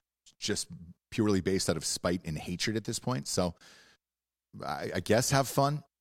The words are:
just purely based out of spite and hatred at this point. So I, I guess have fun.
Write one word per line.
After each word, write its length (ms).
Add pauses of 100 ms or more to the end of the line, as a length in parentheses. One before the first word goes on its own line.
(400)
just 280 (440)
purely 300
based 280
out 80
of 80
spite 400
and 120
hatred 400
at 80
this 140
point. 280
So 260 (1120)
I, 300
I 60
guess 280
have 180
fun. 360 (180)